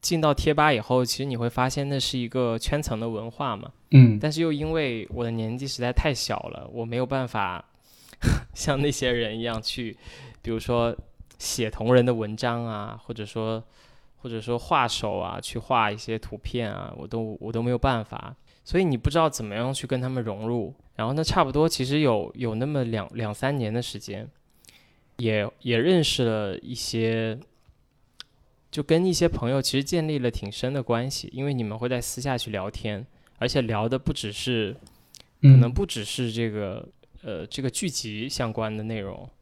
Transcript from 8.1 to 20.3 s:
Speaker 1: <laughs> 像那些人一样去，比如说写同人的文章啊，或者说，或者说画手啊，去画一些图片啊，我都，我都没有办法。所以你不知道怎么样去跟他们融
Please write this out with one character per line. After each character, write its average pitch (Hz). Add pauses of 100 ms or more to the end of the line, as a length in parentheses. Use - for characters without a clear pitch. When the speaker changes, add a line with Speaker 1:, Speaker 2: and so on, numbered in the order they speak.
Speaker 1:
<laughs> -
像 139
那 147
些 127
人 113
一 113
样 113
去， 113 (460)
比 -
如 113
说 117 (460)
写 -
同 117
人 123
的 123
文 110
章 117
啊， 110
或 -
者 107
说， 110 (540)
或 -
者 113
说 120
画 127
手 101
啊， 87
去 -
画 113
一 104
些 113
图 -
片 113
啊， 95
我 -
都， 113
我 110
都 113
没 123
有 123
办 120
法。 - (300)
所 -
以 190
你 147
不 113
知 147
道 160
怎 123
么 104
样 123
去 135
跟 127
他 127
们 131
融 107